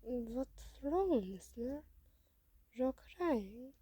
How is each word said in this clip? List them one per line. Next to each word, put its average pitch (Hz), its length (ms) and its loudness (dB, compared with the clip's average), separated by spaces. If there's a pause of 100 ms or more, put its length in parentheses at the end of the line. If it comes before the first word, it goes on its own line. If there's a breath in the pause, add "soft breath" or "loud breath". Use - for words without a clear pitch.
What's 240 800 -4
wrong, 320 380 4 (100)
listener? 233 500 -6 (920 soft breath)
You're 254 200 2
crying. 247 880 -2